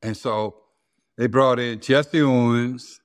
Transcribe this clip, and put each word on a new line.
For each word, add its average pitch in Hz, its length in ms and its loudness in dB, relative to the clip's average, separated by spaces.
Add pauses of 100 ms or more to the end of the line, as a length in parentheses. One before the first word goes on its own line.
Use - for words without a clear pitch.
And 110 140 -8
so 107 400 -6 (600)
they 120 100 -4
brought 127 320 2
in 117 220 -6
Jesse 147 400 0
Owens 123 840 0